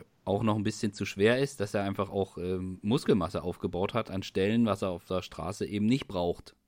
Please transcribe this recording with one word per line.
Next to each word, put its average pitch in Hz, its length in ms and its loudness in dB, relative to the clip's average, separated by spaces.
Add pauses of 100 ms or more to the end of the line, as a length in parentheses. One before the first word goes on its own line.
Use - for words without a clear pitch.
(240)
auch 101 180 0
noch 107 140 2
ein 104 60 0
bisschen 107 300 -2
zu - 120 -6
schwer 110 340 4
ist, 139 220 -2
dass 98 140 -2
er 101 80 2
einfach 98 280 -2
auch, 95 280 -2
ähm, 92 440 -4
Muskelmasse 104 600 2
aufgebaut 87 520 -2
hat 110 160 -2
an 95 120 -4
Stellen, 107 440 2
was 101 160 0
er 98 80 0
auf 87 140 -8
der 92 180 -2
Straße 87 440 -6
eben 104 200 0
nicht 131 220 2
braucht. 87 460 -2 (140)